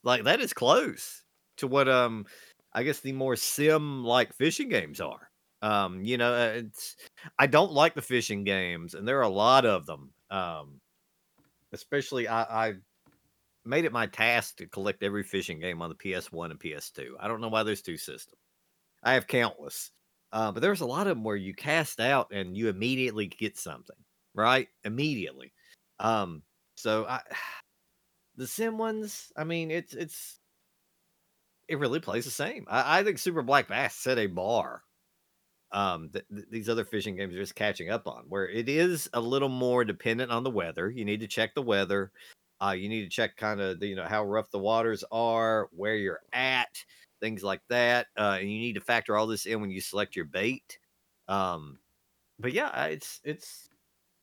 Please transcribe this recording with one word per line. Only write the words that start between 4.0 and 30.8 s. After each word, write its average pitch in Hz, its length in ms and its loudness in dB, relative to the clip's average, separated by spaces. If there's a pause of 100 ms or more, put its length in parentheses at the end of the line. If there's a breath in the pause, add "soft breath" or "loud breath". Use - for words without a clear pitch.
fishing 170 340 0
games 82 320 -2
are. - 300 -8 (320)
Um, 98 420 2
you 120 140 0
know, 120 160 4
uh, 117 220 4
it's, - 400 -10 (420 loud breath)
I 139 80 8
don't 156 260 6
like 151 220 6
the 147 80 -6
fishing 113 420 0
games, 87 500 -2
and 101 120 -8
there 135 120 2
are 131 40 6
a 110 60 6
lot 117 360 8
of 92 220 4
them. 71 240 -10 (200)
Um, 80 500 -6 (920)
especially 135 560 -4
I, 113 400 0
I 104 60 -4 (920)
made 143 200 0
it 110 80 -2
my 117 140 0
task 113 500 0
to 85 100 -14
collect 98 360 -2
every 101 200 0
fishing 87 380 -4
game 85 200 -6
on 85 80 -6
the 80 60 -10
P 92 200 -6
S 90 180 -8
one 85 180 -6
and 71 100 -14
P 78 140 -8
S - 160 -12
two. 65 300 -14
I 104 80 -8
don't 110 120 -4
know 113 80 -4
why 110 140 2
there's 104 200 -2
two 82 140 -8
systems. - 400 -14 (680)
I 123 100 4
have 123 120 2
countless. 101 640 -2 (420)
Uh, 110 200 0
but 113 80 -4
there's 185 200 2
a 131 60 -4
lot 156 200 -2
of 175 100 0
'em 110 80 -6
where 107 120 -2
you 95 180 -6
cast 151 460 -2
out 123 320 2
and 95 240 -6
you 113 120 0
immediately 110 580 0
get - 320 -6
something, - 380 -12 (380)
right? 123 340 4 (160)
Immediately. 104 680 -4 (460 soft breath)
Um, 98 440 0 (340)
so 110 300 0
I, 127 140 -4 (100)
<sighs> - 1080 -14
the 123 100 -8
sim 220 320 -4
ones, 220 580 -4
I 156 80 -4
mean, 165 260 -4
it's, 165 240 -4
it's, - 440 -10 (1300)